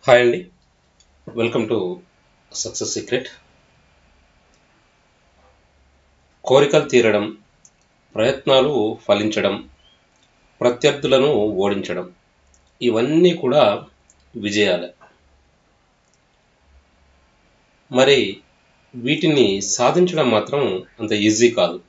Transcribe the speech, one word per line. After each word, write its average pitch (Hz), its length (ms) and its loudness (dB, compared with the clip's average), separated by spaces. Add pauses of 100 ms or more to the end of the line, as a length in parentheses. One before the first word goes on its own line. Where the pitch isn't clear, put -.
Hi 123 140 8
Andy, 120 260 0 (800)
welcome 117 340 -2
to 110 160 -4 (760)
Success - 460 -8
Secret. 127 240 -6 (3250)
కోరికలు 143 460 2
తీరడం, 107 480 2 (760)
ప్రయత్నాలు 135 840 0 (100)
ఫలించడం, 101 640 -2 (920)
ప్రత్యర్థులను 131 720 0
ఓడించడం, 98 760 -4 (680)
ఇవన్నీ 139 520 2
కూడా 123 520 0 (500)
విజయాలే. 101 580 -2 (3000)
మరి 127 460 2 (580)
వీటిని 123 680 0
సాధించడం 147 680 0
మాత్రం 113 540 -2 (160)
అంత 107 120 -6
ఈజీ 107 400 2
కాదు. 90 380 -2